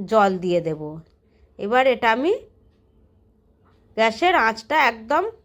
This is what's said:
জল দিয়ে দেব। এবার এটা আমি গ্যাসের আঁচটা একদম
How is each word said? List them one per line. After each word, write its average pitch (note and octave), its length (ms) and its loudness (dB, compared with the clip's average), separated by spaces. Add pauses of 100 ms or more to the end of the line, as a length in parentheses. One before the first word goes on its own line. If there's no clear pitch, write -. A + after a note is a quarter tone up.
জল G3+ 340 4
দিয়ে F3 220 0
দেব। D#3 200 -6 (800)
এবার A#3+ 280 0
এটা A#3+ 260 2
আমি C4+ 200 0 (1600)
গ্যাসের A3+ 380 0
আঁচটা A3+ 460 0
একদম A#3+ 440 0 (200)